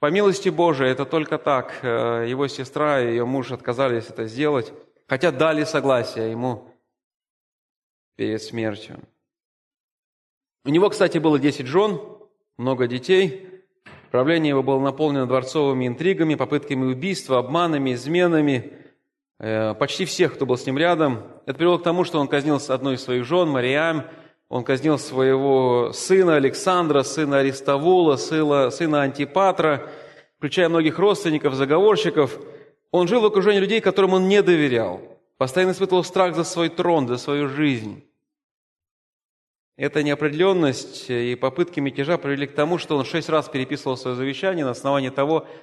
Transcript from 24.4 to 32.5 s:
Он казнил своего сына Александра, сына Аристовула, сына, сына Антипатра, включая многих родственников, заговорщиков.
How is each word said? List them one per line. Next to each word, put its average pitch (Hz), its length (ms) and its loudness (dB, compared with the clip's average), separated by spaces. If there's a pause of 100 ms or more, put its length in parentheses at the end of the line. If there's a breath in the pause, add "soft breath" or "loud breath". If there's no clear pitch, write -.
Он 123 140 -4
казнил 135 340 0
своего 131 960 2
сына 185 420 4
Александра, 147 640 2
сына 143 360 0
Аристовула, 139 800 4
сына, 143 540 2
сына 151 320 0
Антипатра, 147 880 0 (460 loud breath)
включая 165 320 0
многих 160 300 2
родственников, 160 560 2
заговорщиков. 151 840 2 (520 loud breath)